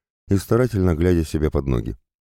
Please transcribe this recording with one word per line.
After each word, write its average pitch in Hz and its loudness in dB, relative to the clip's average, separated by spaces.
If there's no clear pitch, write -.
и 98 2
старательно 107 0
глядя 82 2
себе 78 -2
под 71 -2
ноги. 57 -4